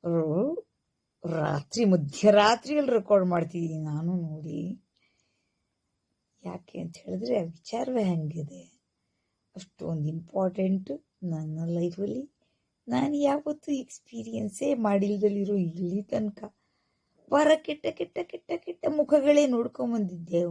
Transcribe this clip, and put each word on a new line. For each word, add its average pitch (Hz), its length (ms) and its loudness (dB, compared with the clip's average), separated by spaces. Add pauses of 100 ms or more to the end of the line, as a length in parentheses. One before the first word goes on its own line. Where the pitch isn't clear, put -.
ರು-, 170 600 0 (600)
ರಾತ್ರಿ 156 600 -2
ಮಧ್ಯರಾತ್ರಿಯಲ್ಲಿ 208 1040 4
ರೆಕಾರ್ಡ್ 196 360 4
ಮಾಡ್ತಿದ್ದೀನಿ 165 560 -2
ನಾನು 165 380 -2
ನೋಡಿ. 160 600 -8 (1600)
ಯಾಕೆ 180 340 -12
ಅಂತ 170 180 -10
ಹೇಳಿದ್ರೆ 214 420 -4
ಆ 175 40 -2
ವಿಚಾರವೇ 233 600 -4
ಹಂಗಿದೆ. 165 760 -4 (760)
ಅಷ್ಟೊಂದು 160 540 -6
ಇಂಪಾರ್ಟೆಂಟ್ 190 800 -2 (320)
ನನ್ನ 156 420 -6
ಲೈಫಲ್ಲಿ. 180 680 -4 (560)
ನಾನು 262 280 0
ಯಾವತ್ತೂ 285 560 -2
ಎಕ್ಸ್ಪೀರಿಯನ್ಸೇ 226 1000 -4
ಮಾಡಿಲ್ದಲ್ಲಿರೋ 202 840 2
ಇಲ್ಲಿ 180 480 -2
ತನಕ 208 520 -6 (760)
ಬರ 302 260 6
ಕೆಟ್ಟ 302 360 -8
ಕೆಟ್ಟ - 320 -8
ಕೆಟ್ಟ - 340 -12
ಕೆಟ್ಟ - 320 -10
ಮುಖಗಳೇ 294 580 6
ನೋಡ್ಕೊಂಬಂದಿದ್ದೆ. 208 1040 -2